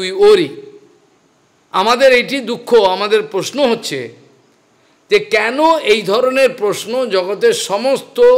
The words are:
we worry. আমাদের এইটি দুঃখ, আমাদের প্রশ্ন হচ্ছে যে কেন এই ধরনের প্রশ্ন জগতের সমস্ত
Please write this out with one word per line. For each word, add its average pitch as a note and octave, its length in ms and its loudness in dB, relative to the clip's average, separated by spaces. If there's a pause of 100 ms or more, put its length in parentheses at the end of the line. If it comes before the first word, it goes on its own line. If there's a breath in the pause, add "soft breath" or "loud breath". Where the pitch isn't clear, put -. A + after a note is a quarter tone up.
we F#3+ 220 -2
worry. G3 240 6 (1200)
আমাদের A#3+ 420 2
এইটি A#3+ 280 -2
দুঃখ, A#3 320 -6
আমাদের G3+ 500 2
প্রশ্ন A#3 460 -4
হচ্ছে C3+ 440 -8 (960 soft breath)
যে G3+ 100 2
কেন B3 580 0
এই A3 240 0
ধরনের B3+ 480 0
প্রশ্ন G#3 600 -4
জগতের F#3 440 -2
সমস্ত A#3+ 680 -4 (160)